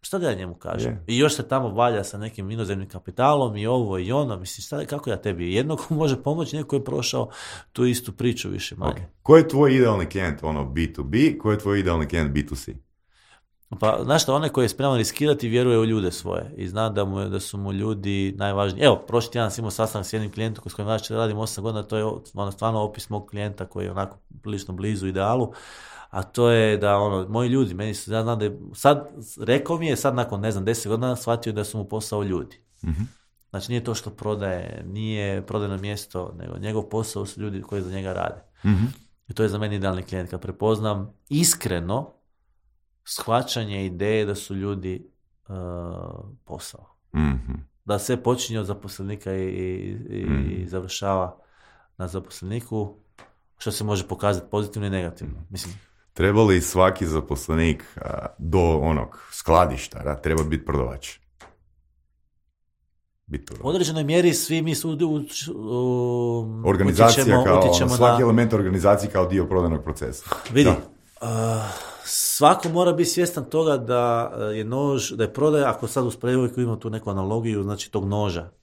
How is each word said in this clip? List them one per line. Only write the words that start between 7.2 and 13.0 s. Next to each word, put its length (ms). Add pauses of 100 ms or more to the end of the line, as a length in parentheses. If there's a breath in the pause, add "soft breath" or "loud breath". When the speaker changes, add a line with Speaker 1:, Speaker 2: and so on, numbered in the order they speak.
Speaker 1:
tu 120
istu 260
priču 380
više 260
manje. 180
Speaker 2:
Ok. 300
Ko 140
je 100
tvoj 260
idealni 320
klijent, 380
ono, 220
B 160
two 220
B? 340
Ko 140
je 80
tvoj 200
idealni 280
klijent, 240
B 100
two 160
C? 160 (1000 soft breath)